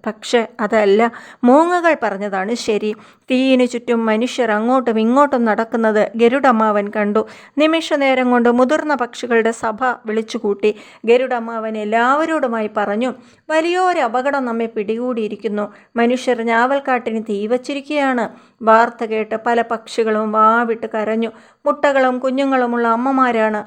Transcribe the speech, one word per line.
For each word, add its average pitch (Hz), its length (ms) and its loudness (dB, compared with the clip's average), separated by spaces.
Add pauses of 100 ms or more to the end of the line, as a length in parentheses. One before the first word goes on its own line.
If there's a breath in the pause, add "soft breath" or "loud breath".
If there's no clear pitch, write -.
പക്ഷെ 226 460 -2 (140)
അതല്ല, 208 400 4 (420 loud breath)
മൂങ്ങകൾ 330 580 4
പറഞ്ഞതാണ് 196 540 -4
ശരി. 214 280 -2 (440 loud breath)
തീയിനു 262 380 4
ചുറ്റും 233 400 -2
മനുഷ്യർ 233 460 0
അങ്ങോട്ടും 233 480 0
ഇങ്ങോട്ടും 254 460 2
നടക്കുന്നത് 220 720 0
ഗരുഡമ്മാവൻ 226 720 2
കണ്ടു. 208 320 -2 (360 loud breath)
നിമിഷനേരം 285 760 2
കൊണ്ട് 240 180 4
മുതിർന്ന 285 460 2
പക്ഷികളുടെ 233 560 -2
സഭ 220 280 -6 (260)
വിളിച്ചുകൂട്ടി. 214 680 -2 (340 loud breath)
ഗരുഡമ്മാവൻ 226 720 -2
എല്ലാവരോടുമായി 233 1000 0
പറഞ്ഞു, 208 320 -2 (400 loud breath)
"വലിയൊരു 349 500 0
അപകടം 254 460 -2
നമ്മെ 226 200 -4
പിടികൂടിയിരിക്കുന്നു. 220 1000 -4 (300 loud breath)
മനുഷ്യർ 247 460 0
ഞാവൽക്കാട്ടിന് 240 800 0
തീ 208 240 -4
വച്ചിരിക്കുകയാണ്." 269 800 -2 (360 loud breath)
വാർത്ത 233 440 2
കേട്ട് 220 300 -4
പല 233 260 0
പക്ഷികളും 220 720 -2
വാവിട്ട് 226 560 2
കരഞ്ഞു. 220 440 -2 (320 loud breath)
മുട്ടകളും 277 560 2
കുഞ്ഞുങ്ങളുമുള്ള 254 680 0
അമ്മമാരാണ് 233 800 0